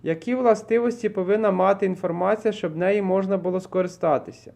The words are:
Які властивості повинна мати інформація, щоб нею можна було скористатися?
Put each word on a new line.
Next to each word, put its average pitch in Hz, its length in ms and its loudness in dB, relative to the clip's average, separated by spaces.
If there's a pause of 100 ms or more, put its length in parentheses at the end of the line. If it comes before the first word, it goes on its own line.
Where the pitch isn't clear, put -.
Які 165 320 -2
властивості 233 720 2
повинна 202 420 0
мати 190 340 2
інформація, 185 640 -2
щоб 170 260 -6
нею 196 260 0
можна 190 340 0
було 185 220 -2
скористатися? 180 960 -2